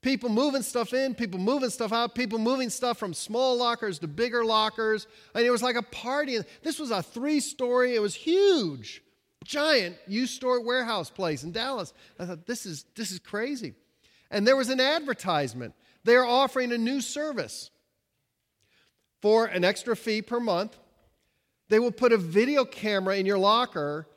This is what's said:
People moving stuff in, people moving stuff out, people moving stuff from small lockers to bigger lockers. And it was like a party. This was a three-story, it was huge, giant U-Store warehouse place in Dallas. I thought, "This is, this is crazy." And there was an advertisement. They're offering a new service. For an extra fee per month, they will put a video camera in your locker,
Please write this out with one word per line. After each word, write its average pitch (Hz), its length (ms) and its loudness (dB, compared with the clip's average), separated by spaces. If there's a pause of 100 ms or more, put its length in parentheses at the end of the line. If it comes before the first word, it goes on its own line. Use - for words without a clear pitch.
People 247 280 0
moving 262 320 2
stuff 233 320 -4
in, 262 200 0
people 190 240 -6
moving 247 300 0
stuff 220 240 -4
out, 233 220 -2
people 226 240 -2
moving 247 320 0
stuff 240 260 -2
from 196 160 -6
small 247 460 0
lockers 233 400 -2
to 170 100 -8
bigger 233 360 -2
lockers. 220 640 0 (280)
And 233 100 2
it 240 60 4
was 233 120 2
like 247 140 0
a 240 60 -2
party. 262 560 -4 (240)
This 311 160 -4
was 285 120 -6
a 196 120 -2
three-story, 247 920 0
it 220 60 2
was 208 140 -2
huge, 320 880 2 (420)
giant 277 520 0 (120)
U-Store 247 540 -2
warehouse 226 480 -2
place 156 320 -4
in 170 100 -10
Dallas. 233 400 -6 (260)
I 180 60 -8
thought, 175 220 -12
"This 233 180 -8
is, 156 300 -12
this 214 160 -8
is 185 80 -10
crazy." 226 560 -8 (560)
And 202 160 2
there 262 100 8
was 254 140 0
an 254 100 0
advertisement. 185 920 0 (300)
They're 240 200 8
offering 247 480 2
a 240 60 -2
new 247 240 0
service. 285 680 -6 (1500)
For 220 240 4
an 180 200 -2
extra 208 300 0
fee 214 280 -2
per 240 180 -4
month, 214 380 -2 (880)
they 214 100 6
will 240 140 2
put 240 200 4
a 226 40 6
video 233 480 2
camera 196 520 -2
in 190 100 0
your 202 120 2
locker, 185 800 0